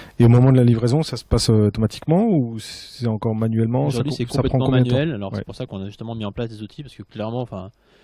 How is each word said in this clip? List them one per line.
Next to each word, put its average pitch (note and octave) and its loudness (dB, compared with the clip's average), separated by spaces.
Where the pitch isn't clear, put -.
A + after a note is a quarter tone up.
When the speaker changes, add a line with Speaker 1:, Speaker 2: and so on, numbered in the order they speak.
Speaker 1:
Et A#2+ 8
au - 8
moment B2 8
de B2+ 6
la B2 6
livraison, A#2+ 2
ça C#3 -6
se - -14
passe, - 0
euh, G#2+ 4
automatiquement D3+ 0
ou B2 0
c'est - -10
encore A2 -2
manuellement ? A2+ 0
Ça A#2 -2
Speaker 2:
Aujourd'hui, C#3 -2
Speaker 1:
cou-, B2+ -6
Speaker 2:
c'est A#2+ -2
Speaker 1:
ça C3 -2
prend C3 0
Speaker 2:
complètement C3 0
Speaker 1:
combien B2+ 4
de B2 2
temps ? B2 2
Speaker 2:
manuel. D3 0
Alors, G2+ -8
Speaker 1:
Ouais. G#2 -6
Speaker 2:
c'est - -8
pour A2 -14
ça B2+ -10
qu'on G2+ -10
a F#2+ -8
justement A2+ -12
mis A2 -8
en G2+ -6
place A#2 -6
des G#2+ -14
outils, G#2+ -16
parce C3+ -20
que G2+ -16
clairement, A2+ -8
enfin, G2 -10